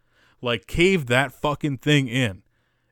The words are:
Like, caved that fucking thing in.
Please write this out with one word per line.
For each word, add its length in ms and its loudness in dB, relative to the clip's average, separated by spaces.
Like, 260 -4
caved 400 2
that 240 2
fucking 460 -4
thing 320 0
in. 340 -4